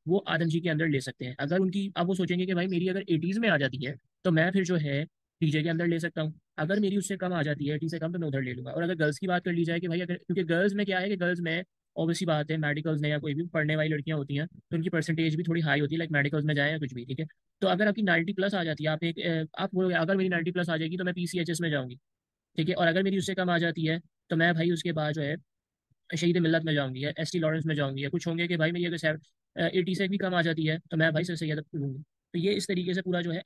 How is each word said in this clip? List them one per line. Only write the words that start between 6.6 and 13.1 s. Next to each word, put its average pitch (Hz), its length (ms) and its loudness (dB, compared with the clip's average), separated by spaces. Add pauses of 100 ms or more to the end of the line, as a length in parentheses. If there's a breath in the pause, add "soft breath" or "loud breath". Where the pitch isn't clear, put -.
मेरी 202 180 2
उससे 196 200 -2
कम 180 160 -2
आ 165 100 0
जाती 147 240 -2
है, 151 80 0
एटी 160 140 -2
से 165 100 -6
कम, 160 140 -2
तो 185 60 -4
मैं 165 80 -2
उधर 135 140 -2
ले 127 120 -4
लूंगा। 127 180 -8
और 160 120 -2
अगर 175 120 0
girls 151 240 0
की 196 80 -4
बात 180 180 0
कर 180 80 0
ली 170 120 0
जाए 170 140 0
कि 180 80 -6
भाई 170 140 -2
अगर, 175 160 -4
क्योंकि 185 280 -2
girls 175 280 2
में 202 120 0
क्या 190 140 0
है 190 100 -2
कि 208 80 -2
girls 175 220 0
में 170 240 -2 (320)
obvious 165 240 0
सी 185 60 0
बात 151 260 0
है, 160 60 0
medicals 151 440 0
में 147 80 0
या 151 100 0